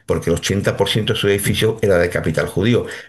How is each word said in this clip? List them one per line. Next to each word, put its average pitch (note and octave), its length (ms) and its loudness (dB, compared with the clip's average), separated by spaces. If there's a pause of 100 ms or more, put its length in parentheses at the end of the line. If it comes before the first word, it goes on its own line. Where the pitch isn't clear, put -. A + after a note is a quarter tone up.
porque E2 240 -2
el E2 80 2
ochenta G2+ 400 -2
por G2 120 2
ciento A2 240 0
de G2 60 -2
su - 80 0
edificio G2+ 540 0
era G2 160 4
de F2 120 2
capital D#2+ 380 -2
judío. G#2+ 380 2 (240)